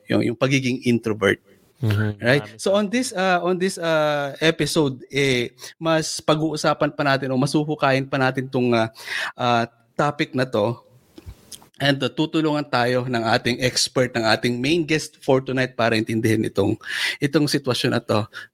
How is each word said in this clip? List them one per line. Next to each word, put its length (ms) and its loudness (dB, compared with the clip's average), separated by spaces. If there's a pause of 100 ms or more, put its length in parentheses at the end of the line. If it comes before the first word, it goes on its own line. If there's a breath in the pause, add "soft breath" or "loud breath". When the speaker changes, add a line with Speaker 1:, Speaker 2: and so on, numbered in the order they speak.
Speaker 1:
yung, 160 2
yung 160 -2
pagiging 460 0
introvert. 580 2 (400)
Speaker 2:
Mm-hmm. 280 0 (120)
Speaker 1:
Right? 240 2
Speaker 2:
Marami 140 -18
Speaker 1:
So 100 0
Speaker 2:
pa. 80 4
Speaker 1:
on 80 0
this, 240 -2
uh, 320 0
on 160 0
this, 160 -2
uh, 640 -2
episode, 720 0
eh, 400 0 (240 loud breath)
mas 480 -2
pag-uusapan 720 0
pa 80 -4
natin 300 0
o 80 0
mas 100 2
huhukayin 560 0
pa 140 -4
natin 260 0
tong, 240 0
uh, 160 2 (480 loud breath)
uh, 300 0 (340)
topic 320 -2
na 140 -2
to. 320 0 (1040)
And, 160 2
uh, 160 -2
tutulungan 560 0
tayo 400 0
ng 180 -2
ating 380 2
expert, 480 0
ng 100 -4
ating 380 0
main 240 0
guest 320 -4
for 240 2
tonight 320 -2
para 240 2
intindihin 480 2
itong, 320 0 (400 loud breath)
itong 320 0
sitwasyon 480 -2
na 80 -4
to. 240 0 (260 loud breath)